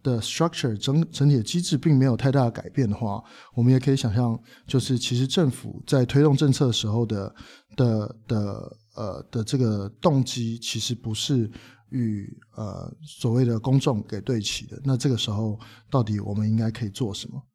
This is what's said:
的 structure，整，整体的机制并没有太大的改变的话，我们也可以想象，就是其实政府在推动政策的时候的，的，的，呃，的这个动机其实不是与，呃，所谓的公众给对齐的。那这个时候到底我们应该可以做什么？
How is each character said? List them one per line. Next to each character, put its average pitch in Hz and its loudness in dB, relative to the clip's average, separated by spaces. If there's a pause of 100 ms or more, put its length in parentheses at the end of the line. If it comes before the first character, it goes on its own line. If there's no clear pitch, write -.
的 123 0
structure， 147 -2
整， 143 0
整 139 4
体 143 6
的 117 4
机 170 -2
制 170 0
并 151 4
没 131 6
有 120 2
太 127 0
大 135 4
的 120 2
改 107 -12
变 127 0
的 104 -2
话， 104 -4 (320)
我 120 0
们 123 8
也 131 6
可 131 2
以 135 4
想 120 -2
象， 117 2 (280)
就 131 2
是 127 0
其 123 -2
实 127 2
政 143 2
府 120 -12
在 131 4
推 135 4
动 147 6
政 139 4
策 135 2
的 120 2
时 - -2
候 113 0
的， 101 -6 (420)
的， 110 0 (100)
的， 104 -4 (200)
呃， - -8
的 113 -2
这 123 -2
个 104 0 (120)
动 139 4
机 117 -4
其 113 -6
实 120 -4
不 110 -8
是 120 0 (420)
与， 110 -4 (280)
呃， 92 -10 (100)
所 131 -4
谓 127 4
的 117 0
公 135 2
众 123 0
给 104 -8
对 113 -2
齐 - -6
的。 - -14
那 135 0
这 131 0
个 127 2
时 113 -4
候 107 -2 (320)
到 131 2
底 104 0
我 104 -6
们 107 0
应 110 2
该 113 2
可 110 -6
以 104 -4
做 101 -6
什 - -12
么？ 131 -12 (120)